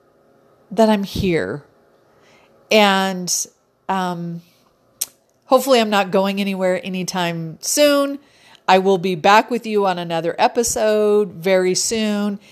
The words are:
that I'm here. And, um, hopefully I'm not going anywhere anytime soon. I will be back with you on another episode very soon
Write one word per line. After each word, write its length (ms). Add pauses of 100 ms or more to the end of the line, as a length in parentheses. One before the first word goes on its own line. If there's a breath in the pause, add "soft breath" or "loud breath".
(720)
that 180
I'm 160
here. 600 (1080 soft breath)
And, 760 (440)
um, 520 (1040 soft breath)
hopefully 340
I'm 100
not 220
going 280
anywhere 440
anytime 760
soon. 600 (480 soft breath)
I 100
will 200
be 180
back 340
with 160
you 180
on 140
another 400
episode 960
very 420
soon 640 (140 soft breath)